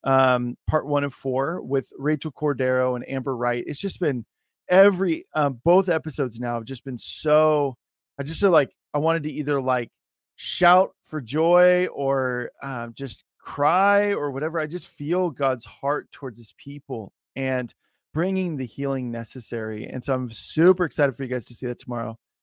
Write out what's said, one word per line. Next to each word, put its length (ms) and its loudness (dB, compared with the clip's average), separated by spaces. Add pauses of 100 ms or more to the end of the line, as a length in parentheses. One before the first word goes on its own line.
um, 540 2 (100)
part 200 0
one 180 0
of 80 -4
four 480 -4
with 380 -4
Rachel 340 -2
Cordero 640 0
and 120 -10
Amber 280 -4
Wright. 300 -2
It's 140 -8
just 200 -6
been 240 -2 (440)
every, 680 4
um, 280 0
both 280 6
episodes 500 -2
now 140 -4
have 100 -6
just 200 -12
been 140 -8
so, 760 2 (420)
I 40 -6
just 180 -4
feel 100 6
like 240 4 (200)
I 40 0
wanted 260 0
to 60 -4
either, 300 -2
like, 300 0 (480)
shout 540 4 (100)
for 200 -8
joy 640 4
or, 640 -2 (120)
um, 300 -8
just 320 -10 (140)
cry 760 2
or 180 -2
whatever. 280 -4
I 80 -2
just 200 -10
feel 440 -2
God's 340 -2
heart 480 -4
towards 240 -12
his 220 -18
people 560 -10 (200)
and 380 -4 (400)
bringing 460 -2
the 80 -4
healing 440 -4
necessary. 760 -8
And 180 -10
so 80 -2
I'm 180 -2
super 540 2
excited 320 0
for 60 -8
you 80 -6
guys 160 -4
to 80 -16
see 120 -8
that 120 -4
tomorrow. 400 -8 (240)